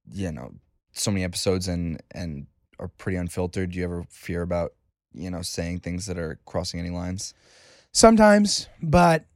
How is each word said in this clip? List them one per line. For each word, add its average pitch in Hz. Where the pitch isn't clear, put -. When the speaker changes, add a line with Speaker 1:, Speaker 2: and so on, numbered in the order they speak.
Speaker 1:
you 90
know, 60
so -
many 95
episodes 92
and, 85
and 78
are 90
pretty -
unfiltered, 90
do 90
you 87
ever 87
fear 85
about, 87
you 90
know, 87
saying 87
things 90
that 90
are 82
crossing 87
any 85
lines? 90
Speaker 2:
Sometimes, 208
but, 165